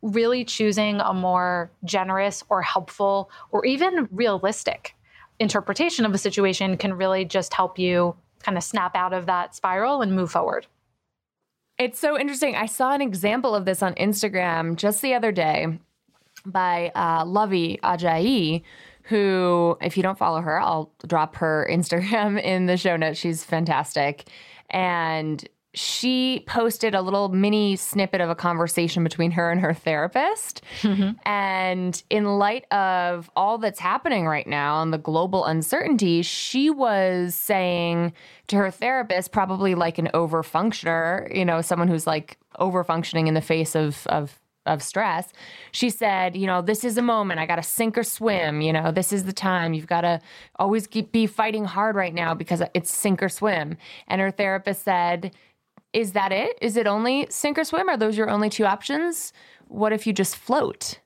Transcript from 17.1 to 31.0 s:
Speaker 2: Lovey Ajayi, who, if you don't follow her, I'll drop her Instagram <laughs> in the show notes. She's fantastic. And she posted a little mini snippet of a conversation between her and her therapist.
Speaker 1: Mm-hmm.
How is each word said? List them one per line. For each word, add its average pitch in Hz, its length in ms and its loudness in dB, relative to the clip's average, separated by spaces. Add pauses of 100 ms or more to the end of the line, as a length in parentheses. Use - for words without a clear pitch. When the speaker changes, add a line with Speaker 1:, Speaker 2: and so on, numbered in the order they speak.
Speaker 2:
Lovey 185 580 0
Ajayi, 170 800 2 (400)
who, 180 800 4
if 170 160 -2
you 190 60 2
don't 190 140 0
follow 165 240 0
her, 160 180 0
I'll 156 320 0 (140)
drop 160 320 0
her 156 320 0
Instagram 202 720 0
<laughs> - 20 -6
in 185 220 0
the 180 120 2
show 180 180 0
notes. 160 240 -2
She's 165 240 -4
fantastic. 151 840 -2 (420)
And 160 800 -2 (260)
she 254 760 -2
posted 226 480 0
a 190 60 2
little 196 280 -2
mini 202 460 2
snippet 190 440 -2
of 170 100 0
a 165 60 0
conversation 170 680 0
between 165 280 0
her 170 200 0
and 175 100 2
her 165 140 2
therapist. 196 880 -2 (180)
Speaker 1:
Mm-hmm. 196 300 2 (120)